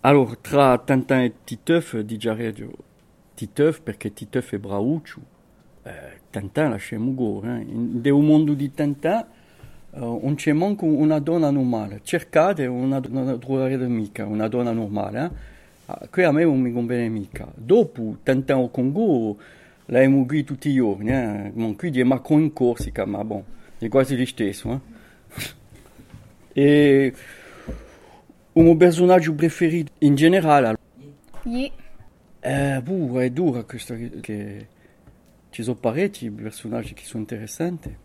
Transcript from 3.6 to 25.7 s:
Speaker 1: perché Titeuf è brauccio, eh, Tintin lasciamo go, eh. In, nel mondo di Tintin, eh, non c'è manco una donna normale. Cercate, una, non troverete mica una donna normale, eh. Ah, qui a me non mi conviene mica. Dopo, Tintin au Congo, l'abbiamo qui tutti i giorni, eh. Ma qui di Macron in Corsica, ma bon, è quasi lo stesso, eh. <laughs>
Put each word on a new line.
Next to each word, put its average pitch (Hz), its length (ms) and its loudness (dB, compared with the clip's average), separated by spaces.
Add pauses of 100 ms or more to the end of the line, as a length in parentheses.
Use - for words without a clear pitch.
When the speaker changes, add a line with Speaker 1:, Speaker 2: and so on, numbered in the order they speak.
Speaker 1:
perché 104 320 -8
Titeuf - 400 -6
è 104 60 -6
brauccio, 104 640 -4 (640)
eh, 73 380 -18 (100)
Tintin 120 400 -4
lasciamo 113 440 -6
go, 104 280 -4
eh. 117 180 -8
In, 117 400 -6
nel 139 120 2
mondo 151 420 4
di 139 160 -4
Tintin, 156 560 -4 (640)
eh, - 80 -16
non 120 380 -4
c'è 151 160 0
manco 190 340 0
una 151 320 2
donna 156 320 0
normale. 113 520 -2
Cercate, 160 640 0
una, 131 420 -2
non 127 320 -4
troverete 131 480 -2
mica 107 360 -4
una 107 220 -2
donna 120 240 -2
normale, 104 540 -4
eh. - 320 -12 (300)
Ah, - 240 -14
qui 185 120 0
a 165 80 4
me 151 140 4
non 139 160 4
mi 123 120 0
conviene 120 360 -2
mica. 107 460 -8
Dopo, 120 680 0
Tintin 131 320 0
au 127 160 0
Congo, 131 680 0 (500)
l'abbiamo 135 400 4
qui 143 180 -2
tutti 143 240 -8
i 139 60 0
giorni, 107 360 0
eh. 104 440 -4
Ma 113 200 -4
qui 170 160 -6
di 127 140 0
Macron 131 360 2
in 156 120 0
Corsica, 120 520 -2
ma 101 200 -6
bon, 104 180 -8 (360)
è 117 100 -6
quasi 131 280 2
lo 123 100 0
stesso, 107 460 -4
eh. 135 80 -6 (500)
<laughs> - 260 -14 (960)